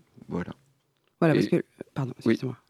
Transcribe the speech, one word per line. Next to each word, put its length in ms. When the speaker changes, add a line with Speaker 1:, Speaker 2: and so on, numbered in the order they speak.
Speaker 1:
Voilà. 240
Speaker 2:
Voilà, 140
Speaker 1:
Et 40
Speaker 2:
parce 100
que... 160
Pardon, 180
Speaker 1:
oui. 60
Speaker 2:
excusez-moi. 260